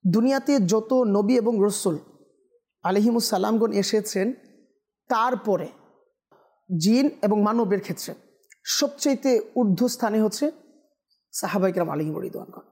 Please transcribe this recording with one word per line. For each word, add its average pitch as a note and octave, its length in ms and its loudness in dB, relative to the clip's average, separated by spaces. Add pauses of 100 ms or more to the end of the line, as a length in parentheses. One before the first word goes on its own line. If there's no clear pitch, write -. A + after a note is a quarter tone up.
দুনিয়াতে C4+ 500 2
যত A3 340 0
নবী A3 440 2
এবং A3 260 2
রাসূল G3 360 0 (840)
আলাইহিমুস G#3+ 460 0
সালামগণ G#3+ 440 0
এসেছেন, G3+ 600 -2 (760)
তারপরে A3 600 -2 (1080)
জিন A#3+ 320 2 (120)
এবং G#3 200 2
মানবের G#3+ 380 2
ক্ষেত্রে - 340 -10 (500)
সবচাইতে C#4 760 0 (160)
ঊর্ধ্ব A3 320 2
স্থানে A3 320 -2
হচ্ছে G#3+ 300 0 (840)
সাহাবায়ে F#3 400 -2
কেরাম E3+ 180 -2
আলাইহিম D3+ 280 -4
রিদওয়ানগণ। - 540 -12